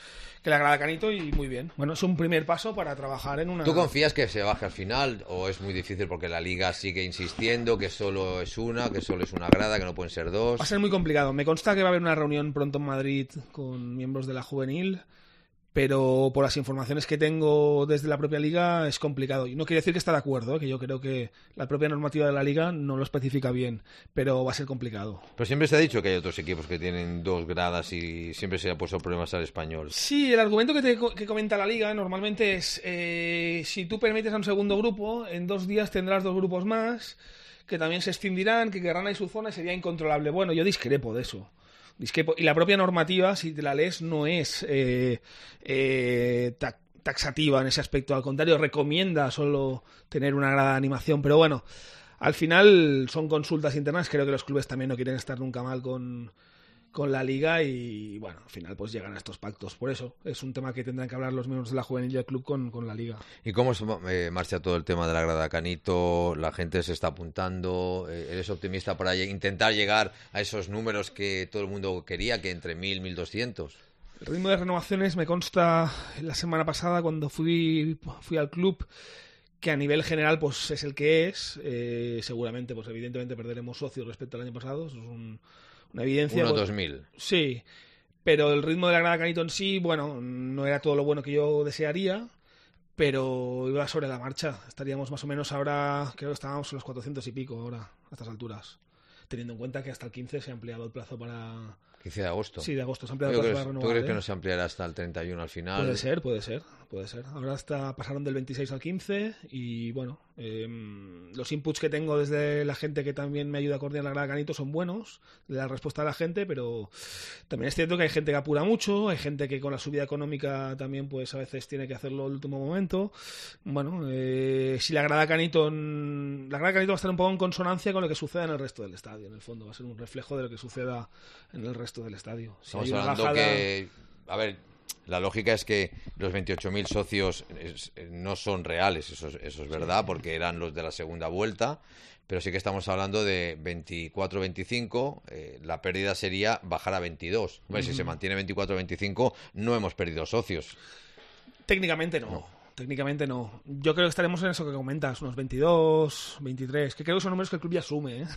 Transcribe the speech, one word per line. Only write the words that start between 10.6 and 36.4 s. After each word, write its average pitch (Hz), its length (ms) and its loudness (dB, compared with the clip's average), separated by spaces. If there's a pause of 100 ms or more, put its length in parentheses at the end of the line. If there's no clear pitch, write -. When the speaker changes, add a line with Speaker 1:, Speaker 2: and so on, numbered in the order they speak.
Speaker 1:
a - 20 -4
ser 202 100 0
muy 202 140 2
complicado. 151 420 2
Me 143 120 0
consta 165 280 2
que 190 80 4
va 185 60 6
a - 20 4
haber 180 140 4
una 165 100 2
reunión 147 400 0
pronto 143 240 0
en 143 80 -2
Madrid 135 420 0 (240)
con 127 440 -8
miembros 131 320 -4
de 131 80 -4
la 127 80 -6
juvenil, 160 580 -2 (720)
pero 135 640 6
por 139 80 6
las 127 120 4
informaciones 135 520 -2
que 151 100 2
tengo 147 680 6
desde 147 200 2
la 147 120 2
propia 151 180 0
Liga 170 500 2
es 135 120 -2
complicado. 135 480 0
Y 127 80 -8
no 156 100 -2
quiere 165 140 4
decir 170 120 4
que 175 60 0
está 170 140 2
de 156 80 6
acuerdo, 131 380 0
¿eh? - 20 -4
Que 143 80 -4
yo 131 100 -2
creo 131 240 -6
que 131 300 -4 (240)
la 135 120 -6
propia 147 220 2
normativa 147 380 2
de 143 40 6
la 139 120 2
Liga 160 280 2
no 143 240 -2
lo 131 60 0
especifica 135 480 0
bien, 123 320 -2 (320)
pero 131 320 2
va 127 60 0
a - 20 -2
ser 139 140 -4
complicado. 110 560 -6 (120)
Speaker 2:
Pero 117 120 0
siempre 143 200 4
se 151 80 6
ha 151 40 10
dicho 127 240 6
que 98 60 2
hay 92 80 4
otros 87 200 -2
equipos 80 300 -4
que 87 100 -2
tienen 87 460 -2
dos 87 240 0
gradas 87 440 0
y 85 440 -6
siempre 92 240 -2
se 92 100 -2
ha 87 80 -2
puesto 90 220 -2
problemas 85 340 -2
al 87 80 0
Español. 80 500 -6
Speaker 1:
Sí, 285 400 2
el 226 80 8
argumento 220 360 6
que, 277 80 2
te 247 120 6
co-, 226 200 0
que 208 100 -6
comenta 214 320 0
la 196 80 2
Liga 220 300 2
normalmente 202 580 0
es, - 300 -2
eh, 170 840 -2
si 185 220 -4
tú 214 120 -4
permites 220 320 2
a 214 40 2
un 208 80 0
segundo 202 340 2
grupo, 220 480 0
en 175 220 -4
dos 185 180 -2
días 202 240 0
tendrás 190 340 2
dos 185 120 0
grupos 185 300 2